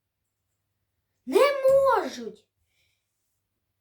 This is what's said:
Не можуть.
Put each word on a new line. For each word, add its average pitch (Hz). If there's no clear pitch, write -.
Не 311
можуть. 403